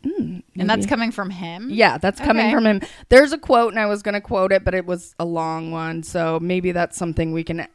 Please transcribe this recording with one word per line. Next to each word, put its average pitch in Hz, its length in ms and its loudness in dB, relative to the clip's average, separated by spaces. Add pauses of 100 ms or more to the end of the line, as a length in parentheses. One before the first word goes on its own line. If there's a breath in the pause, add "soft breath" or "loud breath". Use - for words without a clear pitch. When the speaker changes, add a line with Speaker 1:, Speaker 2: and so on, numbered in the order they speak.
Speaker 1:
"Hmm, 220 360 -6 (180)
Speaker 2:
And 185 100 -2
that's 220 120 2
Speaker 1:
maybe." 202 80 -4
Speaker 2:
coming 233 220 0
from 196 200 -6
him? 180 400 -10
Speaker 1:
Yeah, 202 280 4
that's 190 220 -2
coming 285 260 2
Speaker 2:
Okay. 226 80 2
Speaker 1:
from 233 120 4
him. 208 140 2 (280 loud breath)
There's 277 240 8
a 320 60 -4
quote, 233 340 2
and 214 80 -2
I 214 60 0
was 208 160 -2
gonna 208 180 -2
quote 196 320 0
it, 190 120 2
but 185 100 -2
it 185 100 -2
was 175 340 -8
a 170 60 -4
long 160 480 -4
one. 165 300 -6
So 165 380 -2
maybe 180 320 -2
that's 175 240 -2
something 165 360 -4
we 165 120 -4
can 165 300 -8